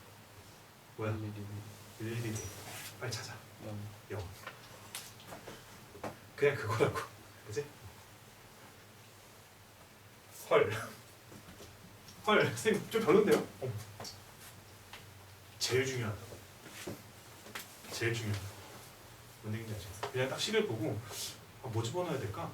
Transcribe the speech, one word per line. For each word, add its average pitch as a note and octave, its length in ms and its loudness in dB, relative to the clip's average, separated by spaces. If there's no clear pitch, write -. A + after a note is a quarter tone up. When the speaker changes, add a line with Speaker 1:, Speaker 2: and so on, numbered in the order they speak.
Speaker 1:
뭐야? G#2+ 160 2
Speaker 2:
일일이. G#2 320 -2
Speaker 1:
일일이 A2+ 340 0
돼. G2+ 100 -2
빨리 A2+ 120 -2
찾아. - 220 -4
Speaker 2:
영. G#2+ 120 -4
Speaker 1:
영. F#2+ 180 -2
그냥 C#3 200 6
그거라고. A2+ 440 4
그지? C#3+ 180 -2
헐. - 220 10
헐, G#3 180 12
선생님, - 460 4
좀 A3 120 6
별론데요? F#3 440 12
어. C3 120 0
제일 B2+ 280 6
중요하다. A#2 320 2
제일 A#2 220 2
중요하다. G#2 340 0
뭔 A2 140 -2
얘기인지 A2 200 -2
아시겠어요? - 360 -6
그냥 B2+ 180 2
딱 - 100 -2
식을 G#3+ 280 4
보고, A#2+ 340 0
아, - 40 -4
뭐 A2 160 2
집어넣어야 E3 360 2
될까? E3 340 -2